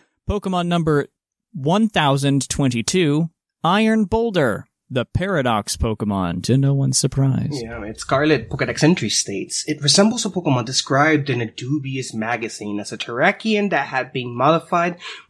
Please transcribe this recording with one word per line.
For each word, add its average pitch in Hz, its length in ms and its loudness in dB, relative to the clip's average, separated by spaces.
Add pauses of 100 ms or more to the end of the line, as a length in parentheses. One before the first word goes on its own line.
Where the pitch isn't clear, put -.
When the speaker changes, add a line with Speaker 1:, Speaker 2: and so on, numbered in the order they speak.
(280)
Speaker 1:
Pokemon 190 380 -2
number 160 400 0 (460)
one 185 360 2
thousand 139 600 2
twenty-two, 147 840 0 (320)
Iron 220 420 2
Boulder, 185 600 0 (240)
the 131 140 -2
Paradox 131 720 0
Pokemon, 101 680 -2
to 123 120 2
no 139 180 4
one's 135 240 0
surprise. 135 640 0
Speaker 2:
Yeah, 113 220 -8
it's 107 180 -10
Scarlet 143 480 2
Pokedex 120 320 -4
entry 151 280 4
states, - 580 -4
"It 147 140 -4
resembles 202 420 4
a 208 60 -4
Pokemon 156 340 0
described 139 680 2
in 120 100 0
a 110 100 -4
dubious 131 640 -6
magazine 110 680 -6
as 101 120 -10
a 107 60 -10
Terrakion 196 720 0
that 139 180 0
had 131 240 -4
been 120 240 -6
modified 170 640 2 (320)